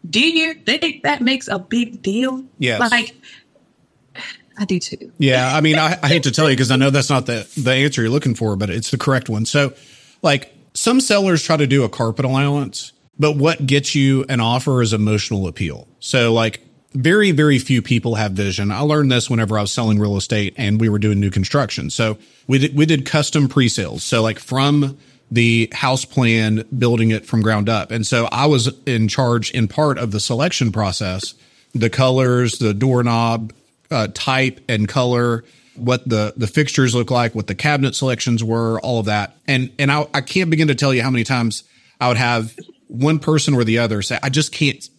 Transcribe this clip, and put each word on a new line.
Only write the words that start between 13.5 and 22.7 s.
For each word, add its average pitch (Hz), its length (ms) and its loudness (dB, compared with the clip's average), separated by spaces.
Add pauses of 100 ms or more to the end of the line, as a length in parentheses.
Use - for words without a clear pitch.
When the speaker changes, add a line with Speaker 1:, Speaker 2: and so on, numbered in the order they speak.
Speaker 2:
gets 139 300 0
you 135 340 2
an 123 120 0
offer 123 420 0
is 110 100 2
emotional 104 540 0
appeal. 80 400 -8 (140)
So, 117 320 0
like, 113 300 0 (320)
very, 185 360 4
very 143 300 4
few 127 200 0
people 117 360 -2
have 107 160 -2
vision. 101 400 -2
I 101 80 -4
learned 147 320 2
this 123 180 0
whenever 110 260 0
I 104 60 0
was 98 80 -4
selling 110 300 2
real 101 160 0
estate 101 400 -2
and 107 240 0
we 113 80 4
were 104 100 2
doing 104 220 2
new 101 100 0
construction. 98 600 -2
So 110 280 -2 (300)
we 131 100 2
did, 135 180 0